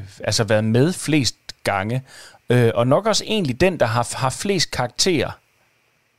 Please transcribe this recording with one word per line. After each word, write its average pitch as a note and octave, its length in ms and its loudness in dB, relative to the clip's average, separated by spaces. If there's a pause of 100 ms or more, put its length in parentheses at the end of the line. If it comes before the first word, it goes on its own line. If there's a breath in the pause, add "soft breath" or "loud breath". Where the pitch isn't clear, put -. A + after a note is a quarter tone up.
(240)
altså, G#2+ 200 0
været G#2+ 200 2
med B2 280 2
flest D3 440 -2 (280)
gange. G#2 380 -2 (480 loud breath)
Øh, A#2 240 4
og A#2 120 2
nok F3 200 2
også G#3 200 0
egentlig E3 340 -2
den, F3+ 200 2
der B2 60 2
har, A#2 300 -2
har C3 140 -2
flest G3 400 -2
karakterer. C3+ 600 -2 (880)